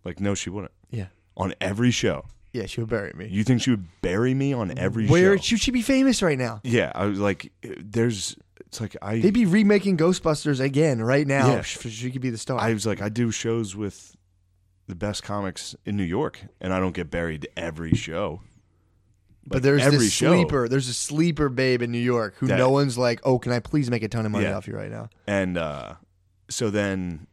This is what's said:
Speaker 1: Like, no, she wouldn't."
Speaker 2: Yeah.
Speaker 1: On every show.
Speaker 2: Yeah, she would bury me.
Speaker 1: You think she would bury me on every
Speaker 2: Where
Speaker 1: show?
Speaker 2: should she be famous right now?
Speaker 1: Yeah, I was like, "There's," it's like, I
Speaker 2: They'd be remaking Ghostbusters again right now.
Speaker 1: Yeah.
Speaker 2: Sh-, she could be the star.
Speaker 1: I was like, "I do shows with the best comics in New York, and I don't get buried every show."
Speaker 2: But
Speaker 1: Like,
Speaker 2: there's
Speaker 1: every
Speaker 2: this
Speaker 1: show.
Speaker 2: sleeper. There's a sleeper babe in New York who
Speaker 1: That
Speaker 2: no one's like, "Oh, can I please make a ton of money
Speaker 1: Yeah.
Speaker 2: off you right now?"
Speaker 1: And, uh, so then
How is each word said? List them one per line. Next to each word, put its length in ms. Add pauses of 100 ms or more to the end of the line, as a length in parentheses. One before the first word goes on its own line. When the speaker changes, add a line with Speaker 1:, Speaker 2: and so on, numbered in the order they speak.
Speaker 1:
Like, 160
no, 140
she 160
wouldn't." 220 (180)
Speaker 2:
Yeah. 160 (300)
Speaker 1:
On 240
every 300
show. 360 (260)
Speaker 2:
Yeah, 140
she 140
would 100
bury 240
me. 140
Speaker 1:
You 160
think 180
she 80
would 140 (180)
bury 320
me 180
on 260
every 280
Speaker 2:
Where 300
Speaker 1:
show? 60
Speaker 2:
should 180
she 100
be 120
famous 400
right 160
now? 260
Speaker 1:
Yeah, 300
I 120
was 120
like, 340 (100)
"There's," 760 (300)
it's 140
like, 220
I 180
Speaker 2:
They'd 140
be 120
remaking 520
Ghostbusters 640
again 420
right 240
now. 220
Speaker 1:
Yeah. 140
Speaker 2:
Sh-, 280
she 200
could 120
be 80
the 80
star. 200
Speaker 1:
I 140
was 140
like, 160
"I 60
do 220
shows 460
with 400 (680)
the 80
best 280
comics 520 (100)
in 120
New 80
York, 360 (200)
and 120
I 80
don't 140
get 160
buried 460
every 380
show." 460 (1040)
Speaker 2:
But 100
Speaker 1:
Like, 60
Speaker 2:
there's 200
Speaker 1:
every 160
Speaker 2:
this 140
Speaker 1:
show. 220
Speaker 2:
sleeper. 340
There's 200
a 60
sleeper 540
babe 340
in 100
New 60
York 400
who 100
Speaker 1:
That 100
Speaker 2:
no 120
one's 280
like, 260
"Oh, 140
can 140
I 80
please 300
make 120
a 60
ton 180
of 60
money 120
Speaker 1:
Yeah. 120
Speaker 2:
off 100
you 80
right 160
now?" 180 (180)
Speaker 1:
And, 300
uh, 380 (540)
so 220
then 640